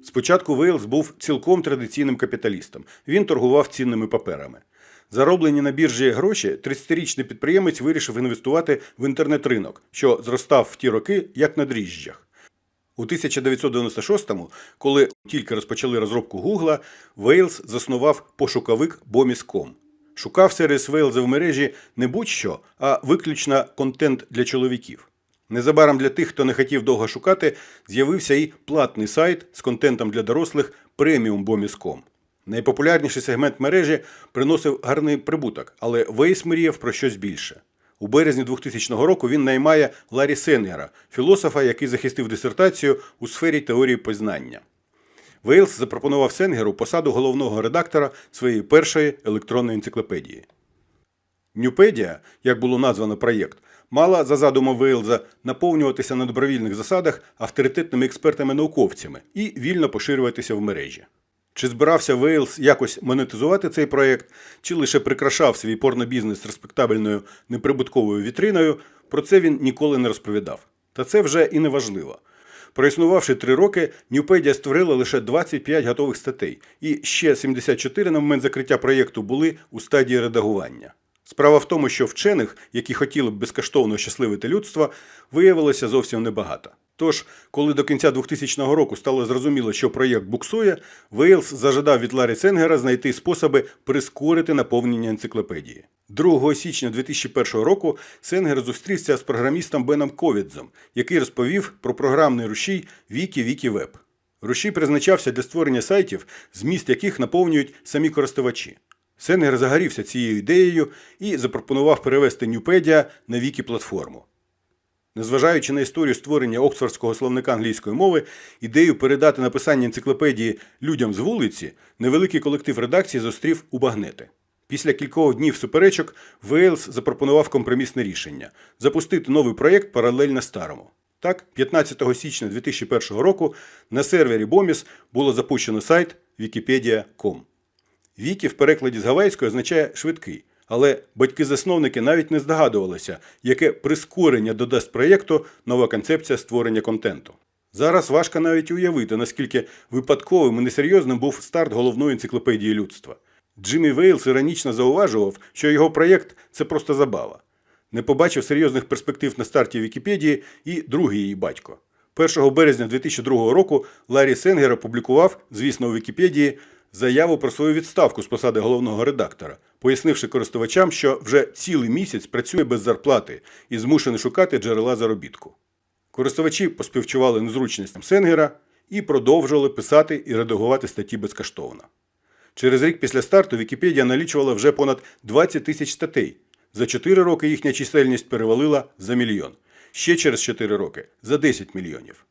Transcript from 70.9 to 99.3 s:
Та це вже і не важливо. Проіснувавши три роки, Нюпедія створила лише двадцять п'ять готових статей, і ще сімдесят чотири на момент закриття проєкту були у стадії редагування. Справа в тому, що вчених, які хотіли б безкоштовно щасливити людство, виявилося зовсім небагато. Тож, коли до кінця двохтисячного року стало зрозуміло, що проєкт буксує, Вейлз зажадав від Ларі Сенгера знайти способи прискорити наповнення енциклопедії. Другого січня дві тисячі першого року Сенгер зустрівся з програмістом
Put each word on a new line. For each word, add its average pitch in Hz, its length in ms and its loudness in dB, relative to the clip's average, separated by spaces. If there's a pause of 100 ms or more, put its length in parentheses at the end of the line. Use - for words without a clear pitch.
Та 135 100 -6
це 208 180 2
вже 156 240 4
і 151 140 0
не 156 100 2
важливо. 107 500 -4 (540)
Проіснувавши 143 640 2
три 127 200 2
роки, 185 340 2 (200)
Нюпедія 143 440 2
створила 143 420 0
лише 127 240 0
двадцять 143 440 -2
п'ять 147 220 -2
готових 123 320 -2
статей, 104 440 -8 (200)
і 151 220 -4
ще 151 320 0
сімдесят 127 440 -2
чотири 180 320 -2
на 156 80 0
момент 147 220 0
закриття 135 360 -2
проєкту 127 440 0
були 147 360 -2 (140)
у 110 80 -12
стадії 127 400 2
редагування. 104 720 -4 (300)
Справа 147 340 6
в 143 100 2
тому, 147 220 0
що - 160 0
вчених, 151 520 -2 (160)
які 120 200 -6
хотіли 131 380 -2
б - 20 -12
безкоштовно 107 640 -2
щасливити 110 500 -4
людство, 156 440 -2 (400)
виявилося 151 560 4
зовсім 117 360 -2
небагато. 101 460 -6 (260)
Тож, 160 300 -2 (260)
коли 147 220 0
до 139 100 0
кінця 143 280 0
двохтисячного 135 640 -2
року 143 200 0
стало 131 300 -2
зрозуміло, 123 480 -2
що 120 160 -2
проєкт 120 360 0
буксує, 190 520 -2 (340)
Вейлз 147 420 4
зажадав 139 460 2
від 120 140 -4
Ларі 123 220 0
Сенгера 165 420 2
знайти 127 360 0
способи 147 500 0 (200)
прискорити 156 720 -2
наповнення 120 560 -2
енциклопедії. 107 760 -8 (240)
Другого 147 460 2
січня 135 340 -6
дві 117 140 -6
тисячі 135 260 -8
першого 117 340 -2
року 175 340 0 (240)
Сенгер 160 400 -2
зустрівся 147 560 -4
з - 60 -12
програмістом 135 600 -2